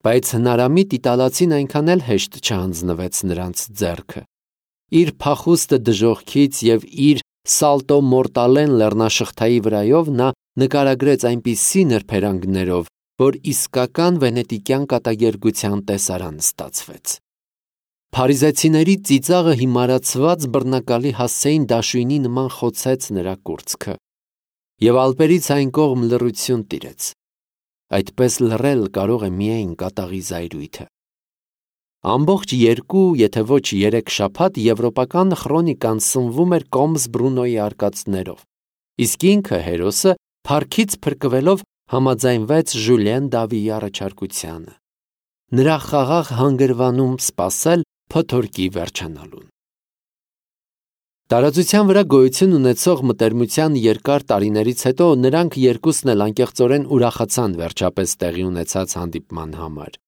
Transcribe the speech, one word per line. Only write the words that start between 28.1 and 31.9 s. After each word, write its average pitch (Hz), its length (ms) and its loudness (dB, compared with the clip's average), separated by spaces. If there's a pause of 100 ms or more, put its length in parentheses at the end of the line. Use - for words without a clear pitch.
լռել 120 480 0
կարող 104 360 -2
է 95 60 -4
միայն 101 440 -4
կատաղի 92 480 -8
զայրույթը։ 82 640 -12 (1160)